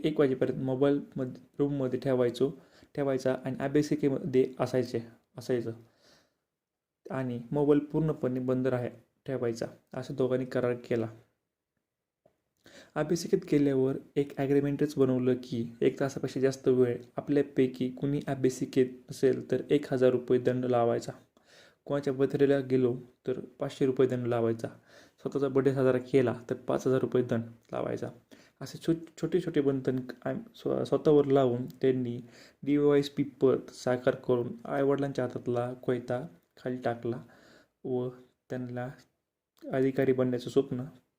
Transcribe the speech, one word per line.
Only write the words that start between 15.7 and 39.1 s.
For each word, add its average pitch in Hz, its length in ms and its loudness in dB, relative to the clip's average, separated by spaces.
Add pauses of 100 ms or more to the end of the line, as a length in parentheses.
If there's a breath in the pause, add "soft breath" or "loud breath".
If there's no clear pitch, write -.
एक 135 200 2
तासापेक्षा 135 400 -4
जास्त 131 280 0
वेळ 123 340 4 (140)
आपल्यापैकी 135 720 0
कुणी 143 360 -2
अभ्यासिकेत 131 600 0 (240)
नसेल 127 400 0
तर 127 200 0
एक 147 220 0
हजार 127 180 6
रुपये 123 280 2
दंड 127 260 0
लावायचा, 117 480 0 (720 soft breath)
कोणाच्या 143 260 -2
बर्थडेला 139 480 2
गेलो 131 340 2 (320)
तर 127 140 -4 (180)
पाचशे 139 280 -2
रुपये 131 200 4
दंड 123 200 -2
लावायचा, 117 420 0 (520 soft breath)
स्वतःचा 139 280 -2
बर्थडे 135 260 2
साजरा 127 240 4
केला 123 360 2 (160)
तर 127 40 -4
पाच 135 320 -4
हजार 131 140 4
रुपये 127 220 2
दंड 123 200 -2 (300)
लावायचा. 123 380 -6 (500 loud breath)
असे - 180 -12
छो-, - 160 -2 (280)
छोटे 165 180 0
छोटे 160 200 0
बंधन 135 380 0 (260)
आम-, 135 180 -6 (120)
स्व-, 131 300 -4
स्वतःवर 143 400 4
लावून 131 420 2
त्यांनी 127 540 -2 (420 loud breath)
डीवायएसपी 143 600 2
पद - 500 2
साकार 127 420 0
करून 123 380 -2 (120)
आईवडिलांच्या 139 600 0
हातातला 123 500 -4
कोयता 123 520 -4 (300)
खाली 127 200 -6
टाकला 120 460 -6 (640 soft breath)
व 127 240 -4 (420)
त्यांना 123 380 -8 (720)